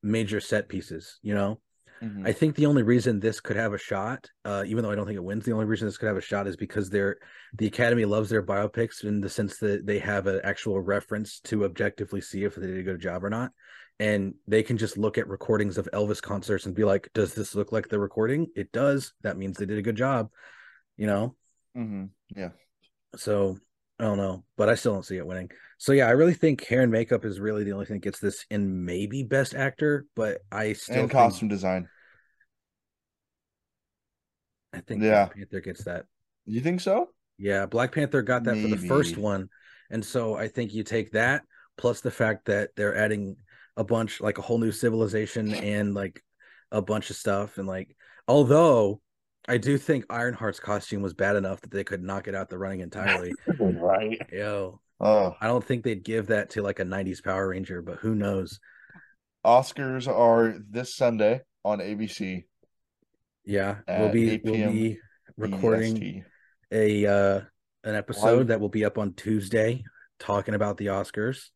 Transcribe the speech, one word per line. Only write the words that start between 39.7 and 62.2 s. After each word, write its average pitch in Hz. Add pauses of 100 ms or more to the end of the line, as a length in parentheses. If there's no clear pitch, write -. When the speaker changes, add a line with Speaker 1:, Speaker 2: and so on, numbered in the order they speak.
Speaker 1:
And 110
so 113
I 110
think 107
you 107
take 110
that, 123 (340)
plus 120
the 123
fact 110
that 101
they're 104
adding 104 (380)
a 113
bunch, 113
like, 107
a -
whole 117
new 113
civilization 110
and, 104
like, 98 (480)
a 107
bunch 104
of 101
stuff. 101
And, 98
like, 95 (320)
although 131 (460)
I 123
do 135
think 135
Ironheart's 117
costume 104
was 95
bad 98
enough 98
that -
they 98
could 95
knock 95
it 101
out 95
the 92
running 95
entirely. 90
Speaker 2:
<laughs> -
Right. 98 (120)
Speaker 1:
Yo, 101 (180)
Speaker 2:
Oh. 101
Speaker 1:
I 107
don't 117
think 120
they'd 104
give 110
that 104
to, 107
like, 98
a 98
nineties 95
Power 95
Ranger, 92
but 87
who 110
knows? 101 (880)
Speaker 2:
Oscars 131
are 113 (120)
this 120
Sunday 117 (220)
on 104
A 101
B 107
C. 92 (1000)